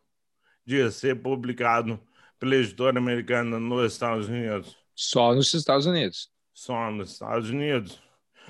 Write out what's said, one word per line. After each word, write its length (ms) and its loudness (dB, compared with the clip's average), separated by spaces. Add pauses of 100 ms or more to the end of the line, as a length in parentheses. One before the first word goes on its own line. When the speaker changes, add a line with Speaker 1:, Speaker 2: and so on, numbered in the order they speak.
(640)
Speaker 1:
de 260 2
ser 300 -2
publicado 800 0 (380)
pela 180 2
editora 420 2
americana 600 0
nos 340 0
Estados 360 -2
Unidos. 480 -6 (180)
Speaker 2:
Só 400 4
nos 180 4
Estados 340 2
Unidos? 440 0 (220)
Speaker 1:
Só 380 -6
nos 220 -8
Estados 380 -4
Unidos. 520 -2 (480)